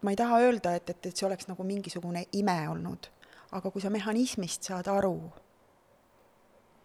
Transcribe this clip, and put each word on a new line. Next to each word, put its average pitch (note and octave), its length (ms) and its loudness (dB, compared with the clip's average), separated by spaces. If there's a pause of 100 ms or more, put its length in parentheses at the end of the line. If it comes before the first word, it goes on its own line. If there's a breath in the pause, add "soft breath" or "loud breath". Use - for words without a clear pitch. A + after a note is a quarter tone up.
ma G3+ 80 0
ei G3+ 80 2
taha A#3 240 6
öelda, A3 320 4
et, F3 140 -4
et, - 160 -8
et F3+ 100 -6
see - 120 -2
oleks F#3+ 200 -4
nagu F#3 160 -8
mingisugune F3+ 600 -4 (100)
ime G3+ 200 4 (140)
olnud, E3+ 380 -6 (480 loud breath)
aga F#3 160 -4
kui G3+ 120 -6
sa G3 60 0
mehhanismist G#3+ 800 0
saad F#3 240 -4
aru, G3 220 4 (1700)